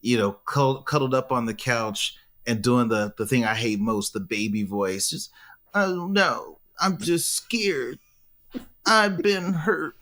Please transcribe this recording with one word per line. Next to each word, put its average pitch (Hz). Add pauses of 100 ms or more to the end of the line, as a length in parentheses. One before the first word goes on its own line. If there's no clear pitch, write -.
you 120
know, 101 (120)
cul-, 135
cuddled 139
up 131
on 123
the 113
couch 113 (320)
and 113
doing 123
the, 107
the 110
thing 123
I 110
hate 110
most, 104
the 110
baby 104
voice. 98
Just, - (420)
Oh, 185
no, 175 (200)
I'm 185
just 170
scared. 170 (840)
I've 208
been 190
hurt. 165